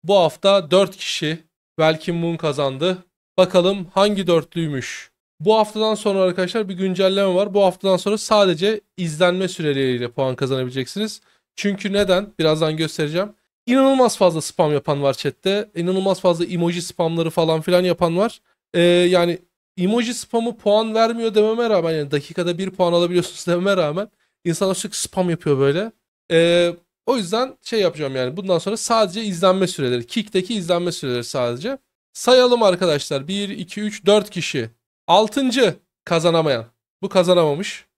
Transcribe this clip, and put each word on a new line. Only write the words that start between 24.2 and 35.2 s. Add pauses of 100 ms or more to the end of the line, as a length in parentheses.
insanlar
sürekli
spam
yapıyor
böyle. (400)
Ee, (320)
o
yüzden
şey
yapacağım
yani,
bundan
sonra
sadece
izlenme
süreleri.
Kick'teki
izlenme
süreleri
sadece. (360)
Sayalım
arkadaşlar.
Bir,
iki,
üç,
dört
kişi. (380)
Altıncı (300)